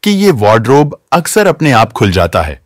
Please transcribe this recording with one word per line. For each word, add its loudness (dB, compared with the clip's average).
कि -2
ये 0
वार्डरोब 0
अक्सर 0
अपने -2
आप 2
खुल -2
जाता -2
है -10